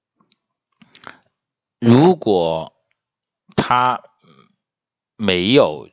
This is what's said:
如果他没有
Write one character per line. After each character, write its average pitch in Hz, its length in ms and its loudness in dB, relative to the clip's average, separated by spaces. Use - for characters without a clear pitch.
如 135 360 4
果 85 600 -4
他 123 460 -2
没 95 380 -2
有 78 380 0